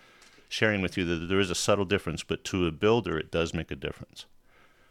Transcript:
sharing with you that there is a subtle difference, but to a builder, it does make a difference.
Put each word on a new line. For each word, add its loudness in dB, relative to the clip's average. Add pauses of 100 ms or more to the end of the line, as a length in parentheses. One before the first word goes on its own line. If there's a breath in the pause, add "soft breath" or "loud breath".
(480 soft breath)
sharing 2
with -2
you 0
that -2
there 2
is 2
a -2
subtle 2
difference, -2
but -6
to 0
a 0
builder, 2
it -8
does 0
make -6
a -8
difference. -12 (640 soft breath)